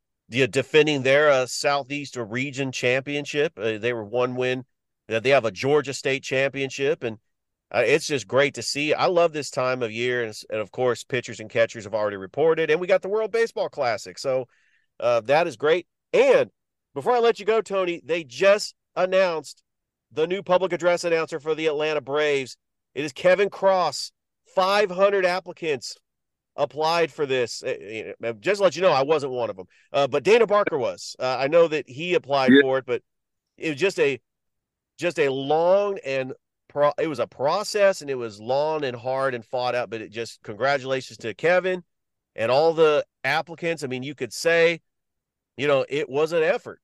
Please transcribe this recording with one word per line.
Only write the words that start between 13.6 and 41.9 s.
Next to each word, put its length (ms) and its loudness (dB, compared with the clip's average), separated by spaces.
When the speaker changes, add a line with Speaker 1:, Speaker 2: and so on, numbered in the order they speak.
Speaker 1:
Classic. 480 -4
So, 300 -2
uh, 220 2
that 260 2
is 100 -10
great. 300 0
And 380 4
before 200 -2
I 60 4
let 200 2
you 60 -8
go, 160 2
Tony, 420 -4
they 200 -4
just 520 2
announced 680 0
the 160 -2
new 140 -4
public 320 2
address 300 0
announcer 360 0
for 160 -2
the 120 -2
Atlanta 340 -2
Braves. 560 -2
It 80 -6
is 100 -8
Kevin 360 2
Cross. 600 0
Five 340 2
hundred 360 2
applicants 720 -4
applied 560 0
for 140 -4
this. 360 -2
Uh, 180 -4
you 400 -10
know, 140 -4
just 240 -2
to 60 0
let 120 2
you 60 -4
know, 100 4
I 120 4
wasn't 300 0
one 160 -4
of 100 -10
'em. 60 -14
Uh, 140 2
but 160 -2
Dana 240 6
Barker 300 2
was. 420 -4
Uh, 200 -2
I 80 0
know 200 6
that 200 -4
he 280 -4
applied 360 2
Speaker 2:
Yeah. 100 10
Speaker 1:
for 180 2
it, 60 -12
but 180 -4
it 120 -6
was 100 -6
just 200 -2
a, 200 2
just 220 -4
a 100 4
long 760 2
and 300 -4
pro-, 300 0
it 100 0
was 120 -6
a 80 -2
process, 720 0
and 80 -14
it 60 -4
was 240 -8
long 440 -2
and 120 -4
hard 400 -2
and 100 -10
fought 300 -2
out, 140 -2
but 120 -8
it 100 -14
just, 300 -10
congratulations 800 -2
to 140 -8
Kevin 500 0